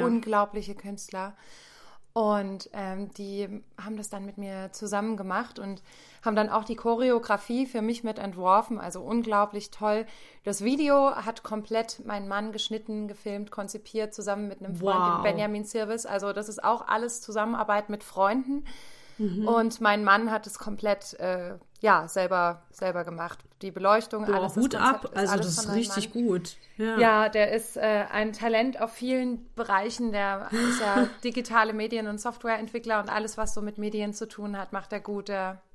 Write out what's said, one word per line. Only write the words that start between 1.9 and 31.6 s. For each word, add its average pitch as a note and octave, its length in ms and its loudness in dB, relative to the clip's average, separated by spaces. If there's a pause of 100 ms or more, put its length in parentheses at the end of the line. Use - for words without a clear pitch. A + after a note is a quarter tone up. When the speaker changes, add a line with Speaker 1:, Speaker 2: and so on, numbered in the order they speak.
Speaker 1:
Und, G3+ 600 0
ähm, G3 400 -6
die G3+ 480 -8 (200)
haben G#3+ 140 -8
das G#3 140 -10
dann G3 160 -10
mit G3+ 100 -12
mir F#3+ 360 -10
zusammen G#3 440 -2
gemacht G3 420 -4
und G3 240 -10 (400)
haben A3 140 2
dann G#3+ 140 2
auch A3 140 0
die A3+ 120 -6
Choreografie A#3 880 2
für B3+ 160 -4
mich A3+ 240 -2
mit G#3+ 140 -4
entworfen. G3 600 2
Also F3+ 220 -8
unglaublich G#3 720 0
toll. G#3+ 340 0 (400)
Das G3+ 180 -2
Video C#4 540 6
hat A3 260 -6
komplett A3 640 -4
mein G3+ 240 -6
Mann G#3 240 -2
geschnitten, G#3+ 560 -6
gefilmt, G3+ 420 -8
konzipiert, G#3 640 -6
zusammen G3+ 340 -4
mit G3 140 -10
einem F#3+ 140 -8
Freund, F#3 320 2
dem F3 80 4
Speaker 2:
Wow. - 80 0
Speaker 1:
Benjamin G#3 420 0
Sirvis. A3 400 -4
Also G3+ 300 -2
das G#3 160 -6
ist G#3 120 -10
auch A3+ 240 2
alles A#3 360 -2
Zusammenarbeit G#3+ 640 0
mit G#3 160 -6
Freunden. C4 600 0 (520)
Speaker 2:
Mhm. G#3 280 0
Speaker 1:
Und A3+ 340 4
mein G#3 240 4
Mann G#3+ 260 6
hat G#3+ 160 -2
es - 120 -12
komplett, G3+ 560 -2
äh, F3+ 420 -4 (240)
ja, F3 280 6
selber, F3 540 2 (100)
selber F3 320 -4
gemacht. E3+ 340 -8 (240)
Die F#3+ 80 -8
Beleuchtung, G#3+ 560 2
Speaker 2:
Boah, G#3 80 4
Speaker 1:
alles, F#3+ 200 0
das G#3+ 80 4
Speaker 2:
Hut C4+ 60 4
Speaker 1:
Konzept - 180 0
Speaker 2:
ab. - 260 2
Speaker 1:
ist G3+ 120 0
Speaker 2:
Also - 0 -
Speaker 1:
alles G3 220 2
Speaker 2:
das E3+ 60 0
ist G#3+ 120 0
Speaker 1:
von - 20 -6
meinem G3+ 100 0
Speaker 2:
richtig G#3 340 0
Speaker 1:
Mann. - 20 -20
Speaker 2:
gut. G3 460 0 (180)
Ja. A3 240 0
Speaker 1:
Ja, A3 300 8
der G#3 220 4
ist, A3+ 260 -4
äh, G#3+ 320 2
ein G#3+ 240 -2
Talent A#3 460 2
auf A3+ 120 -2
vielen B3 600 -2
Bereichen. A3+ 580 0
Der G3 400 -2 (160)
ist B3 120 0
ja G#3 280 4
Speaker 2:
<laughs> - 160 -12
Speaker 1:
digitale A#3 480 2